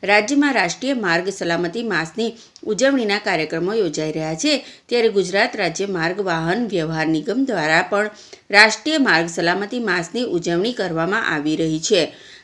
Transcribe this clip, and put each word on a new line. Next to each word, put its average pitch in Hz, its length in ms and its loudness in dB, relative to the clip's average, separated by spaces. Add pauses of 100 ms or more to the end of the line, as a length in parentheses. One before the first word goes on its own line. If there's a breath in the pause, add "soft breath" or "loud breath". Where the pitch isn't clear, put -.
રાજ્યમાં 247 500 2
રાષ્ટ્રીય 220 400 -2
માર્ગ 185 360 0
સલામતી 175 540 -2
માસની 208 500 -4 (300 loud breath)
ઉજવણીના 220 540 2
કાર્યક્રમો 170 560 -2
યોજાઈ 156 380 -2
રહ્યા 156 240 -4
છે, 277 300 -2 (240 loud breath)
ત્યારે 233 200 2
ગુજરાત 202 460 0
રાજ્ય 190 300 -2
માર્ગ 180 360 -2
વાહન 180 460 0
વ્યવહાર 160 400 -2
નિગમ 165 380 0
દ્વારા 165 360 2
પણ 208 280 -2 (420 loud breath)
રાષ્ટ્રીય 220 460 4
માર્ગ 170 300 4
સલામતી 185 520 -2
માસની 202 440 -2
ઉજવણી 175 500 0
કરવામાં 185 600 -2
આવી 151 220 0
રહી 160 240 0
છે. 165 340 2 (300 loud breath)